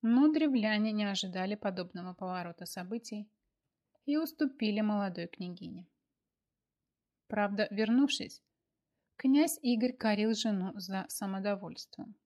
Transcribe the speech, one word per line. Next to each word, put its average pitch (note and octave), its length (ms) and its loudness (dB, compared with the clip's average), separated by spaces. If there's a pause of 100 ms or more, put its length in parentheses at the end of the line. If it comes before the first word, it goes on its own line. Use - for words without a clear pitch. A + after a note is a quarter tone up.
Но B3+ 300 6
древляне A3 600 2
не G#3+ 140 0
ожидали F#3+ 500 -2
подобного F#3 580 -6
поворота F3+ 520 -8
событий G#3 640 -8 (760)
и C#4+ 120 0
уступили C4 640 -2
молодой G3+ 460 -2
княгине. F3+ 600 -12 (1400)
Правда, G#3 420 0
вернувшись, A3 720 2 (760)
князь C#4+ 440 4
Игорь A#3+ 320 2
корил G#3+ 400 2
жену G3+ 420 0
за F#3+ 340 -6
самодовольство. F#3+ 960 -6 (200)